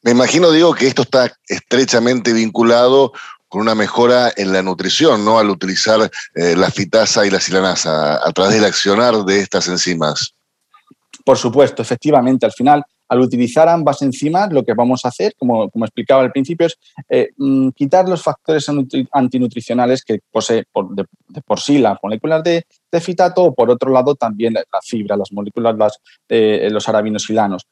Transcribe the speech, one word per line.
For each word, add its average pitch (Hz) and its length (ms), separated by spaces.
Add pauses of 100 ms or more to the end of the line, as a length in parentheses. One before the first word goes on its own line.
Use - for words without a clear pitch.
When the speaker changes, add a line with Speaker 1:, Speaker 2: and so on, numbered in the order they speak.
Speaker 1:
Me 117 80
imagino, 131 400
Diego, 160 240
que 127 120
esto 131 140
está 123 320 (160)
estrechamente 120 840
vinculado 117 800 (360)
con 101 140
una 110 120
mejora 120 640
en 95 160
la 95 100
nutrición, 104 640
¿no? 113 140
Al 107 100
utilizar, 98 600 (240)
eh, 85 220
la 90 140
fitasa 104 540
y 101 60
la 95 100
silanasa 85 760
a 80 160
través 95 200
del 107 140
accionar 104 580
de 95 140
estas 92 300
enzimas. 85 680 (920)
Speaker 2:
Por 131 140
supuesto, 131 420
efectivamente, 127 640
al 107 80
final, 143 320 (240)
al 120 120
utilizar 160 480
ambas 151 340
enzimas, 160 500
lo 131 120
que 117 100
vamos 123 300
a 123 40
hacer, - 300
como, 113 320
como 113 140
explicaba 127 380
al 127 100
principio, 165 340
es, 160 100 (320)
eh, - 280
mm, 135 340
quitar 180 380
los 180 140
factores 151 460
anutri-, 139 440
antinutricionales 123 880
que 107 160 (140)
posee 113 400
por, 98 220
de, 98 100 (240)
de - 140
por - 180
sí 143 180
las 107 240
moléculas 151 400
de, 170 240 (240)
de 170 100
fitato 180 440
o, 147 100
por 117 160
otro 127 220
lado, 131 240
también 113 380
la, 95 180
la 98 100
fibra, 104 340
las 101 160
moléculas, 107 440
las, 107 220 (300)
eh, 107 440
los 104 160
arabinosilanos. 107 840